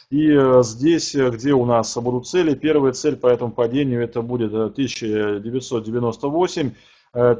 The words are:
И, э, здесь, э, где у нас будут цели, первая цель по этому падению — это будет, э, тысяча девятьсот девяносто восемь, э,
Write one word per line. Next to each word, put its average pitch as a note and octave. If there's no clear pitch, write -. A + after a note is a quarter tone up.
И, D3+
э, C3
здесь, B2+
э, C3+
где A#2+
у B2+
нас A#2
будут B2
цели, E3
первая C#3+
цель C3+
по B2+
этому A#2+
падению — B2
это A#2
будет, A#2
э, A2
тысяча G#2+
девятьсот A#2+
девяносто A#2
восемь, D#3+
э, B2